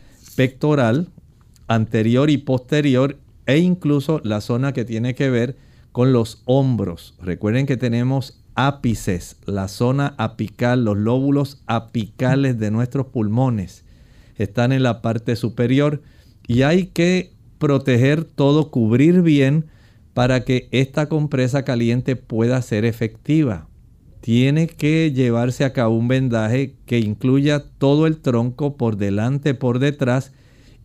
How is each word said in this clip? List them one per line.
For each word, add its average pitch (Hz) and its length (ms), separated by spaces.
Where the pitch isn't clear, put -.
pectoral, 135 720
anterior 117 640
y 143 80
posterior, 135 800
e 143 120
incluso 160 680
la 107 160
zona 127 320
que 123 120
tiene 120 300
que 139 140
ver 123 280
con 127 220
los 117 320
hombros. 123 760
Recuerden 104 460
que 135 100
tenemos 123 680
ápices, 120 840
la 98 220
zona 135 500
apical, 120 680
los 104 120
lóbulos 135 680
apicales 120 920
de 107 120
nuestros 123 360
pulmones 110 800
están 120 360
en 131 100
la 117 180
parte 113 360
superior 131 680
y 117 160
hay 170 240
que 180 480
proteger 139 680
todo, 147 460
cubrir 135 520
bien 147 440
para 127 320
que 127 280
esta 135 360
compresa 139 560
caliente 120 520
pueda 120 460
ser 110 220
efectiva. 117 840
Tiene 135 460
que 160 460
llevarse 123 520
a 131 80
cabo 117 240
un 117 120
vendaje 127 680
que 120 120
incluya 135 680
todo 147 280
el 160 120
tronco 123 580
por 113 200
delante, 113 580
por 123 240
detrás 131 540